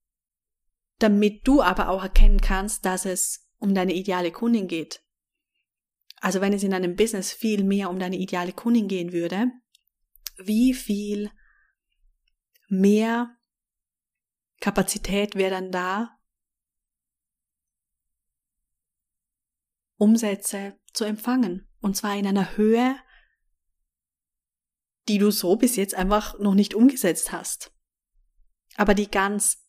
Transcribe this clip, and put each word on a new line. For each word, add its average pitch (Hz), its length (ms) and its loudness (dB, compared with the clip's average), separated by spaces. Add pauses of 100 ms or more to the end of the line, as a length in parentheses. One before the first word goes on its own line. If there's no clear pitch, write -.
(1000)
damit 208 480 2
du 269 140 6
aber 185 280 0
auch 190 140 -2
erkennen 196 380 8
kannst, 196 440 -2
dass 185 200 -2
es - 520 -6
um 196 160 0
deine 185 200 0
ideale 180 380 -2
Kundin 226 360 0
geht. 165 360 -10 (1160)
Also 190 180 -2
wenn 196 140 0
es 202 100 -4
in 196 80 -2
deinem 180 240 -4
Business 226 380 -2
viel 214 300 -2
mehr 196 260 -2
um 185 100 -8
deine 185 160 -6
ideale 180 380 -6
Kundin 233 340 0
gehen 180 240 -6
würde, 180 400 -2 (840)
wie 220 360 0
viel 208 560 -6 (1400)
mehr 220 640 2 (1300)
Kapazität 202 760 -2
wäre 190 160 0
dann 185 200 -8
da, 185 460 -6 (3750)
Umsätze 202 840 0 (140)
zu - 100 -4
empfangen? 214 640 -4 (120)
Und 196 180 -4
zwar 208 180 -4
in 202 100 -4
einer 196 300 -2
Höhe, 233 400 2 (2250)
die 208 80 0
du 208 140 4
so 196 260 0
bis 240 180 2
jetzt 196 200 -4
einfach 208 440 -2
noch 202 160 2
nicht 202 180 2
umgesetzt 220 600 2
hast. - 400 -12 (1000)
Aber 208 180 2
die 202 160 0
ganz 202 600 -2